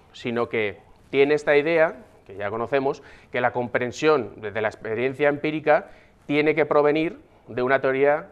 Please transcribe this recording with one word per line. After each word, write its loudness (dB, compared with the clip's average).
sino -4
que -4
tiene 4
esta 2
idea, 2
que -20
ya -6
conocemos, -2
que -4
la 0
comprensión -2
de, -10
de -6
la 0
experiencia -2
empírica 0
tiene 2
que 2
provenir 2
de -4
una 2
teoría 0